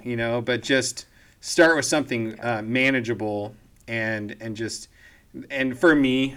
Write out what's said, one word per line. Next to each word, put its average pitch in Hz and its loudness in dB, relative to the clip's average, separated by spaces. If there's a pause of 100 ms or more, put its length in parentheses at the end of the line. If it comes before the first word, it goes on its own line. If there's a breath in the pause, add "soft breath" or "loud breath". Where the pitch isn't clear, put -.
you 123 -4
know, 117 -2
but 120 -2
just - 0 (340 soft breath)
start 165 4
with 139 0
something, 123 -2
uh, 117 -2
manageable 113 -2 (320)
and, 110 -6
and 110 -10
just, 107 -8 (640 soft breath)
and 131 -2
for 165 6
me, 135 2